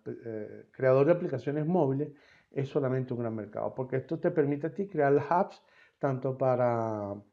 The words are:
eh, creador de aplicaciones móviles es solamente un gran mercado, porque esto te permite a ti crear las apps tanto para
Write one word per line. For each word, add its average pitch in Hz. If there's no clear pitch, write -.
eh, 110
creador 131
de 170
aplicaciones 151
móviles 151
es 135
solamente 131
un 120
gran 113
mercado, 107
porque 131
esto 147
te 175
permite 147
a 160
ti 202
crear 143
las 143
apps 180
tanto 131
para 117